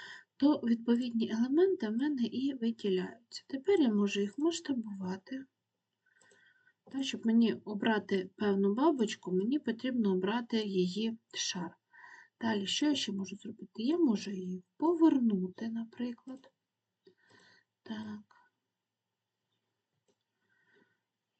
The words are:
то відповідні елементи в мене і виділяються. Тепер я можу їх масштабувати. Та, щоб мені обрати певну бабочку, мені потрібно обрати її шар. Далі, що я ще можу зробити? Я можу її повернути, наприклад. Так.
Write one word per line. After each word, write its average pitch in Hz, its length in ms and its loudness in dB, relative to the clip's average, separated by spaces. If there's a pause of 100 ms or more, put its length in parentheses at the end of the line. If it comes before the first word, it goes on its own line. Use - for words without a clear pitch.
(360)
то 285 280 4
відповідні 233 680 0
елементи 269 580 2
в 220 80 -2
мене 269 260 0
і 269 320 -2
виділяються. 214 920 -4
Тепер 339 340 0
я 233 140 4
можу 202 260 2
їх 202 180 -4
масштабувати. 247 1040 -4 (1500)
Та, 269 100 -4
щоб 226 240 -4
мені 226 280 6
обрати 202 840 -2
певну 196 380 2
бабочку, 247 580 0
мені 214 260 0
потрібно 226 540 -2
обрати 220 520 -2
її 196 540 -2 (160)
шар. - 420 -6 (640)
Далі, 214 260 -2
що - 200 0
я 294 80 2
ще 240 180 -4
можу 196 240 -6
зробити? - 460 -12
Я 302 160 2
можу 214 320 2
її 185 320 -6 (140)
повернути, 247 920 4
наприклад. 240 840 -10 (1300)
Так. 214 380 -10 (3250)